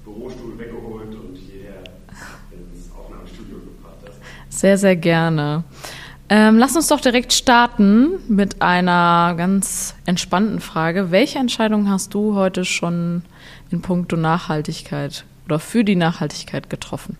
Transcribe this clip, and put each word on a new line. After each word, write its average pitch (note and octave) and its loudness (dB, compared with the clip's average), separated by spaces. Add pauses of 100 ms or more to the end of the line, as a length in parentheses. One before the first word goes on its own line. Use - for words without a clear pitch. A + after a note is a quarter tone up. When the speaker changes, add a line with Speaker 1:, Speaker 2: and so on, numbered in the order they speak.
Speaker 1:
vom G#2+ -20
Bürostuhl A#2+ -14
weggeholt A2+ -14
und - -16
hierher - -18 (680)
ins F2 -18
Aufnahmestudio F2+ -18
gebracht - -20 (520)
hast. - -10
Speaker 2:
Sehr, F#3+ 6
sehr F#3+ 4
gerne. E3 0 (640)
Ähm, G#3+ 6
lass B3+ 4
uns D#4+ 0
doch D4 2
direkt B3 2
starten A#3+ 4 (180)
mit G3+ 0
einer F3 4
ganz F#3+ -2 (120)
entspannten F3+ 0
Frage. E3+ -2
Welche C4+ 2
Entscheidung G#3+ 0
hast F#3+ -4
du G#3 0
heute F#3 0
schon E3+ -4 (480)
in E3+ -4
puncto F3 -2
Nachhaltigkeit D#3+ -4 (220)
oder D3+ -2
für A3+ 0
die G3 2
Nachhaltigkeit D#3+ -4
getroffen? - -10